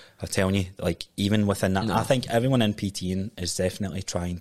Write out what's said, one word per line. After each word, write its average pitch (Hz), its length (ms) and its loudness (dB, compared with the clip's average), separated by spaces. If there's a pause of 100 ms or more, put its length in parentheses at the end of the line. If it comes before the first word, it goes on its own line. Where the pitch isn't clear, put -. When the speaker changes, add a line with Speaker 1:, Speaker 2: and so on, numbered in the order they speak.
(220)
Speaker 1:
I'm - 60 -4
telling 95 260 2
you, 98 100 2 (140)
like, - 260 -2 (140)
even 104 280 4
within 95 280 2
that, 92 100 0
Speaker 2:
No. 101 120 0
Speaker 1:
I 113 80 2
think 127 260 0
everyone 123 320 4
in 104 100 2
P 101 180 -4
T 92 460 -4
is 90 200 -6
definitely 92 460 -2
trying 87 380 -4